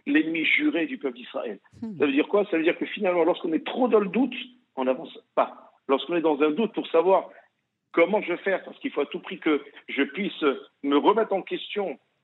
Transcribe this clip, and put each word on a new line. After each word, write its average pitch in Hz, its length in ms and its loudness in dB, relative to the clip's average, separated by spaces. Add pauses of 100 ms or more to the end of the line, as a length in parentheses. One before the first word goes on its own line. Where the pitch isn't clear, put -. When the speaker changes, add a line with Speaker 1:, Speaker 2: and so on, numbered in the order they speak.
Speaker 1:
l'ennemi 160 380 2
juré 151 420 0
du 131 120 -8
peuple 127 180 -6
d'Israël. - 420 -10 (240)
Speaker 2:
Hmm. 220 160 -10
Speaker 1:
Ça 151 80 2
veut 139 60 2
dire 139 160 2
quoi ? 202 220 2
Ça 165 60 0
veut 160 80 0
dire 165 140 2
que 143 80 -4
finalement, 180 380 0
lorsqu'on 165 280 0
est 151 120 0
trop 247 220 0
dans 214 140 6
le 202 80 0
doute, 214 260 0 (420)
on 131 80 -4
n'avance 131 320 -2 (180)
pas. - 380 -2 (160)
Lorsqu'on 135 280 0
est 165 60 0
dans 151 200 2
un 151 80 4
doute 156 220 0
pour 143 160 -6
savoir 170 400 4 (640)
comment 185 300 4
je 165 100 -4
vais 175 60 -4
faire, 185 260 -2
parce - 160 -16
qu'il 135 120 -6
faut 147 100 0
à 139 40 -4
tout - 140 -8
prix - 180 -10
que 151 220 2 (280)
je - 140 0
puisse 185 400 -4 (400)
me 143 140 2
remettre 208 360 4
en 185 100 -2
question 180 560 -8 (260)